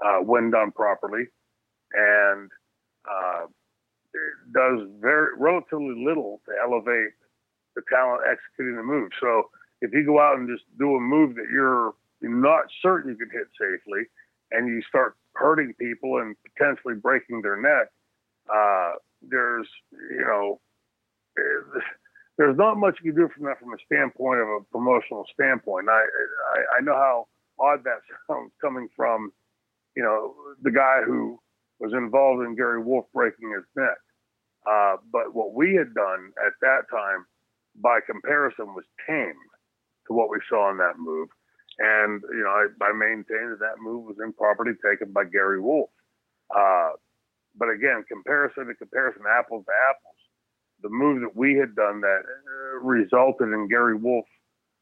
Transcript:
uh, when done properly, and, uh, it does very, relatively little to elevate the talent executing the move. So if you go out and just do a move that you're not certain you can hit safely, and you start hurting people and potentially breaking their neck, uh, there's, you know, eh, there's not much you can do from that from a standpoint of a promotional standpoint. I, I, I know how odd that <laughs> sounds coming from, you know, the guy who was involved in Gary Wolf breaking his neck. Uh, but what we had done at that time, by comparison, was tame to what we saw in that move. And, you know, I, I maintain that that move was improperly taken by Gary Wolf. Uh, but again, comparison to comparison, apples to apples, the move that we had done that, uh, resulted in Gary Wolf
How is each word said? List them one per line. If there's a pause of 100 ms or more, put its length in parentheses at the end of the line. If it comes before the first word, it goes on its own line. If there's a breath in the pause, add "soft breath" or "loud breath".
uh,
when
done
properly, (680)
and, (600)
uh, (680)
it
does (120)
very,
relatively (100)
little
to (120)
elevate (640)
the (100)
talent
executing
the
move. (100)
So (320 soft breath)
if
you
go
out
and
just (120)
do
a
move
that
you're (280)
not (160)
certain
you
can
hit (120)
safely, (480 soft breath)
and
you
start (180)
hurting
people
and (180)
potentially
breaking
their
neck, (640)
uh, (280)
there's, (240)
you
know, (800)
eh, (580 soft breath)
there's
not
much
you
can
do
from
that
from
a
standpoint
of
a
promotional
standpoint.
I,
I,
I
know
how (320)
odd
that (120)
<laughs>
sounds
coming
from, (640)
you
know, (280)
the
guy
who (400)
was
involved
in
Gary
Wolf
breaking
his (100)
neck. (680)
Uh, (160)
but
what
we
had
done (140)
at
that
time, (500)
by
comparison,
was (200)
tame (720)
to
what
we (120)
saw
in
that
move. (500 soft breath)
And, (100)
you
know,
I, (160)
I
maintain
that
that
move
was
improperly (100)
taken
by
Gary
Wolf. (640)
Uh, (640)
but
again,
comparison
to
comparison,
apples
to (180)
apples, (640)
the
move
that
we
had
done
that,
uh,
resulted
in
Gary
Wolf (560)